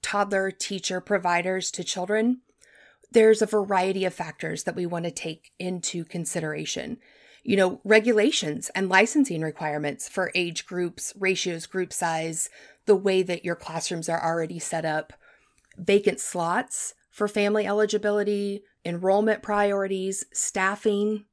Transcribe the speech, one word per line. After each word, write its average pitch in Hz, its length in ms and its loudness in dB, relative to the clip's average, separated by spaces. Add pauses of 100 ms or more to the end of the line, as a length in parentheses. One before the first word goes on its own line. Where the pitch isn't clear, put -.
toddler, 202 480 0
teacher, 185 500 -6
providers 180 720 0
to 175 120 -8
children, 220 580 0 (680)
there's 220 320 8
a 214 40 2
variety 196 580 0
of 185 100 -2
factors 160 500 -8
that 170 120 -6
we 175 100 -4
want 170 180 -4
to 170 60 -4
take 160 480 -12
into 180 460 -6
consideration. 160 920 -6 (460)
You 202 120 2
know, 185 280 2
regulations 214 920 2
and 190 140 -2
licensing 196 540 4
requirements 151 680 -4
for - 260 -2
age 175 300 -2
groups, 175 540 -6
ratios, 185 480 -2
group 185 260 -6
size, 165 560 -2 (380)
the 202 100 8
way 190 260 2
that 175 220 -4
your 170 120 -2
classrooms 165 520 -6
are 165 140 -2
already 165 360 -2
set 160 260 -6
up, 156 280 -4 (640)
vacant 202 440 4
slots 180 760 -2 (160)
for 208 180 -2
family 208 380 2
eligibility, 208 960 0 (220)
enrollment 190 580 2
priorities, 196 920 0
staffing. 208 1000 0